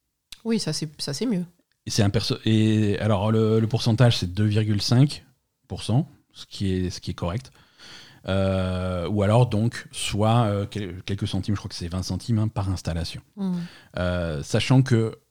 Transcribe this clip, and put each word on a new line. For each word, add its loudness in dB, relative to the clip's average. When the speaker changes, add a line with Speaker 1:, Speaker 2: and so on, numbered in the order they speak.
Speaker 1:
Oui, 0
ça, -4
c'est, -6
ça, -4
c'est -4
mieux. 0
Speaker 2:
Et -8
c'est 2
un 4
perso-, 0
et 4
alors, 2
le, 4
le 2
pourcentage, 4
c'est -4
deux 0
virgule 2
cinq 2
pour -10
cent, 0
ce -20
qui -4
est, 0
ce -8
qui -8
est -10
correct. -6
Euh, -2
ou 0
alors, 4
donc, -2
soit, 0
euh, -2
quel-, -10
quelques -4
centimes, -4
je -4
crois -10
que -12
c'est -8
vingt -4
centimes, -2
hein, 0
par -4
installation. -6
Speaker 1:
Mhm. -2
Speaker 2:
Euh, -4
sachant 4
que 0